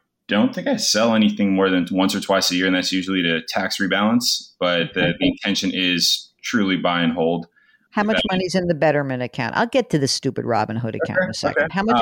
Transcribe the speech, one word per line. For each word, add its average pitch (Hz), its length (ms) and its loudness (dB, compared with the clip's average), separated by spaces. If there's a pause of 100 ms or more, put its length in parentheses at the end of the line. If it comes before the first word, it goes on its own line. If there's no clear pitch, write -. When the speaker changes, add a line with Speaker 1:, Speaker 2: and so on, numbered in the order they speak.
(280)
Speaker 1:
don't - 280 2
think - 120 -6
I 277 100 0
sell 113 360 2
anything 104 400 2
more 95 160 2
than 90 220 2
once 98 240 2
or 98 40 -2
twice 95 300 0
a 92 60 0
year, 92 100 0
and 92 100 2
that's 90 160 -2
usually 92 300 -2
to 82 260 0
tax - 320 -4
rebalance. 101 800 0
But 87 360 0
the, 92 60 0
Speaker 2:
Okay. 87 180 2
Speaker 1:
the 92 80 2
intention 95 440 -2
is 90 600 0 (100)
truly 95 360 0
buy 87 240 0
and 82 120 2
hold. 85 340 -2 (440)
Speaker 2:
How 208 120 0
much 208 140 0
Speaker 1:
That 185 140 -2
Speaker 2:
money's 185 220 -2
in 180 140 0
the 170 80 0
Betterment 139 480 2
account? 117 320 -6
I'll 240 100 2
get 240 240 0
to - 80 2
the 139 100 2
stupid 123 380 -2
Robinhood 110 500 -2
account - 220 -4
in - 60 2
a 107 60 -2
Speaker 1:
Okay, 110 40 -8
Speaker 2:
second. - 300 -2
Speaker 1:
okay. 160 100 -4
Speaker 2:
How 196 80 0
much 226 200 2